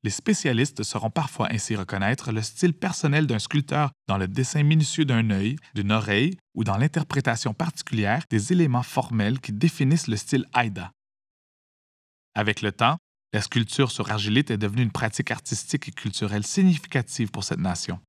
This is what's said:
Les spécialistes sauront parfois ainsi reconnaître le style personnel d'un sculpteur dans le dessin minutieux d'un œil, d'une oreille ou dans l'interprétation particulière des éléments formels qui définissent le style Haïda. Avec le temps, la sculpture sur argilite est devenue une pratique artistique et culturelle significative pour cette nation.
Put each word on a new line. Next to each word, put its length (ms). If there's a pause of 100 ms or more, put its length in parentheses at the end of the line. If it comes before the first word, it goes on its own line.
Les 80
spécialistes 720
sauront 260
parfois 420
ainsi 240
reconnaître 560
le 120
style 300
personnel 520
d'un 140
sculpteur 520 (160)
dans 100
le 100
dessin 340
minutieux 440
d'un 260
œil, 240 (180)
d'une 180
oreille 460 (180)
ou 80
dans 140
l'interprétation 760
particulière 760
des 220
éléments 320
formels 560
qui 120
définissent 560
le 100
style 360
Haïda. 380 (1400)
Avec 260
le 100
temps, 260 (360)
la 80
sculpture 500
sur 200
argilite 400
est 60
devenue 240
une 100
pratique 400
artistique 560
et 40
culturelle 540
significative 840
pour 120
cette 160
nation. 500